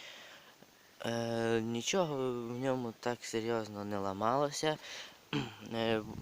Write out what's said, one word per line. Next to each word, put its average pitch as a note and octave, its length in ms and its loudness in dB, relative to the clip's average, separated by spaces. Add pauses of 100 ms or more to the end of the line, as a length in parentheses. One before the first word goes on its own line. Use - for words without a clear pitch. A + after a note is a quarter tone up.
(1040)
Е, A#2 560 2
нічого C#3 540 2
в A#2+ 440 -2
ньому B2+ 400 0
так A#2+ 220 0
серйозно A2 640 -2
не G2+ 120 0
ламалося. C3 800 2 (540)
<clears throat> D3 60 0 (360)
Е, A2+ 280 4 (200)